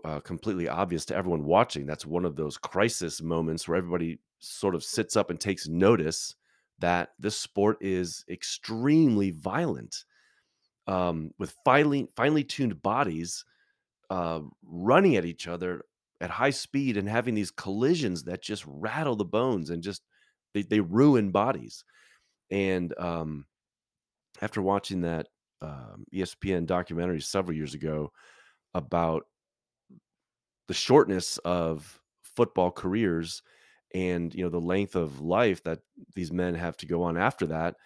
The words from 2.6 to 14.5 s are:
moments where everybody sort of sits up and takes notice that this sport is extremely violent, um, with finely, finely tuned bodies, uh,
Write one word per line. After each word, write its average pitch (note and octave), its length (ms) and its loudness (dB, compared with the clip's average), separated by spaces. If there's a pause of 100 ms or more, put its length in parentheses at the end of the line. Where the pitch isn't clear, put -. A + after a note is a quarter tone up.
moments E2 480 -2
where E2+ 100 0
everybody E2+ 420 -4 (180)
sort - 380 -4
of D#2 80 -6
sits - 320 -4
up G2+ 160 2
and E2+ 80 -6
takes G2 280 -4
notice E2+ 680 2 (420)
that F2 400 0
this G#2 180 -4
sport G#2 460 0
is F#2 480 -2
extremely A2+ 1040 2
violent, F2+ 720 -4 (800)
um, F2 540 -2
with F#2 160 -6 (100)
finely, C#3+ 500 6
finely D3 280 2
tuned A2+ 400 -4
bodies, F#2+ 600 -2 (680)
uh, E2+ 300 -2 (220)